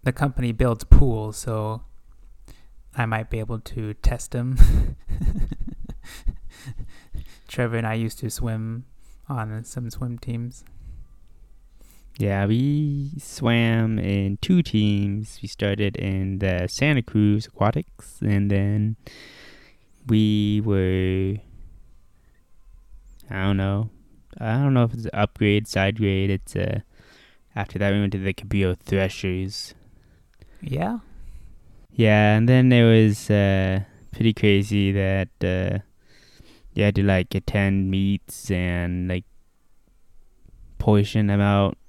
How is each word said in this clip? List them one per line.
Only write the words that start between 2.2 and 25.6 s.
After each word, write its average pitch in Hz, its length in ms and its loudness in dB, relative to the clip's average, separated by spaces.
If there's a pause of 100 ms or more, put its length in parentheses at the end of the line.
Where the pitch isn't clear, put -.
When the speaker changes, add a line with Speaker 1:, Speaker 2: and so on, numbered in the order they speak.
Speaker 1:
I 120 100 -2
might 110 240 -4
be 113 100 -4
able 110 200 -6
to 107 360 -8
test - 400 -2
'em. 127 220 -2
<laughs> - 380 4 (2500)
Trevor 117 300 -4
and 113 100 -4
I 110 60 -4
used 113 260 -6
to 110 100 -6
swim 113 560 -6 (420)
on 113 360 -8
some 120 260 -10
swim 120 280 -8
teams. 120 460 -10 (1500)
Speaker 2:
Yeah, 98 280 0
we 143 760 0
swam 113 800 0
in 98 420 -2
two 180 220 2
teams. 104 800 0
We 107 60 -12
started 101 500 -2
in 95 420 -4
the 90 280 -2
Santa 139 360 0
Cruz 104 440 2
Aquatics, - 720 -4
and 101 280 2
then 104 460 0 (1120)
we 104 560 2
were, 95 720 0 (1900)
I 95 140 -4
don't 98 140 0
know. 101 320 -2 (500)
I 110 140 -2
don't 135 200 2
know 123 120 4
if 110 80 -4
it's 113 120 -10
an - 80 -8
upgrade, 104 540 0